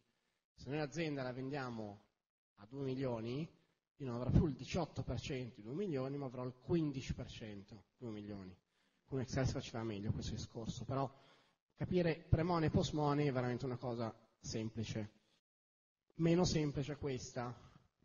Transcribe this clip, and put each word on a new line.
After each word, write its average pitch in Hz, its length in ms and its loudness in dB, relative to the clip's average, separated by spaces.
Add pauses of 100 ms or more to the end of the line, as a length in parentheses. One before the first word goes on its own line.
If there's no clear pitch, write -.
(540)
Se - 140 -12
noi 143 100 -2
l'azienda 151 440 -2
la 127 100 -4
vendiamo 123 720 -6 (520)
a 104 100 -18
due 139 180 -6
milioni, 127 560 -2 (560)
io 139 100 -8
non 120 100 -2
avrò 123 140 0
più 180 160 8
il 143 80 0
diciotto - 480 -2
per 135 180 -2
cento 127 360 -6
di 101 60 -14
due 117 120 -8
milioni, 143 420 -2
ma 143 100 -4
avrò 123 180 -6
il 127 160 -6
quindici 151 540 0
per 123 140 -6
cento 104 560 -12 (120)
di - 80 -12
due 117 60 -6
milioni. 101 460 -8 (480)
Con 135 160 -4
Excel 127 260 0
si - 60 2
faceva 120 320 -6
meglio 107 280 -2
questo - 220 -4
discorso, - 500 -6
però 135 280 -2 (640)
capire 170 400 2
pre-money 165 520 4
e - 20 4
post-money 147 560 4
è 139 60 4
veramente 123 340 0
una 127 100 -2
cosa 120 360 -2 (280)
semplice. 110 720 -4 (1040)
Meno 165 280 6
semplice 147 500 2
è - 40 -8
questa. 123 720 -4 (360)